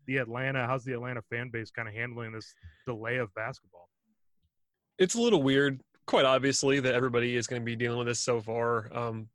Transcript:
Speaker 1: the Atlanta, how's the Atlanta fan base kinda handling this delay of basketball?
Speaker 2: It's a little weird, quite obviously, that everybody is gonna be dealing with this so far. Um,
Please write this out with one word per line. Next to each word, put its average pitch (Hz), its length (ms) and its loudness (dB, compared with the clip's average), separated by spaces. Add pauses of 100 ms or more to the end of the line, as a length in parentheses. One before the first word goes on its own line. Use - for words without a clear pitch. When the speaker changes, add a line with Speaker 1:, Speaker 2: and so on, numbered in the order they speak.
Speaker 1:
the 135 100 -2
Atlanta, 127 500 -2
how's 127 180 -2
the 127 100 -6
Atlanta 123 340 -6
fan 120 220 -6
base 113 200 -6
kinda 113 220 -10
handling 117 400 -8
this 110 220 -14 (320)
delay 117 320 -4
of 117 160 -6
basketball? 110 560 -12 (1080)
Speaker 2:
It's 185 180 2
a 233 40 0
little 214 220 6
weird, 135 400 4 (240)
quite 143 180 4
obviously, 135 560 4
that 127 140 2
everybody 123 420 2
is 117 100 -2
gonna 123 140 -4
be 117 160 -4
dealing 120 220 -2
with 120 80 -2
this 120 140 -2
so 120 200 0
far. 113 560 -2
Um, 113 380 -4